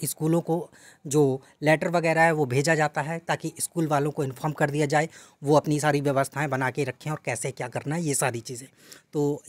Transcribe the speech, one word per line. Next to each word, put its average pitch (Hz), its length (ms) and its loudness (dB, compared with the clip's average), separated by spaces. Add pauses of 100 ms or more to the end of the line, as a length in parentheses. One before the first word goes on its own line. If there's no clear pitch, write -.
स्कूलों 160 360 0
को 160 160 0 (480)
जो 151 180 2 (400)
लेटर 160 260 2
वगैरह 165 340 2
है 165 100 6
वो 151 140 0
भेजा 139 280 2
जाता 151 280 0
है 165 160 -6 (100)
ताकि 160 320 -4
स्कूल 165 260 -2
वालों 147 240 0
को 147 140 -4
इन्फॉर्म 135 280 -6
कर 147 180 0
दिया 147 160 0
जाए, 151 220 0 (340)
वो 147 140 4
अपनी 151 240 2
सारी 147 200 2
व्यवस्थाएं 139 500 0
बना 131 200 0
के 143 140 -4
रखें 127 260 -6
और 151 140 -6
कैसे 131 260 -4
क्या 131 180 -8
करना 131 260 -6
है, 175 80 -4
ये 143 120 0
सारी 123 260 -2
चीज़ें। 127 260 -14 (460)
तो 147 360 -2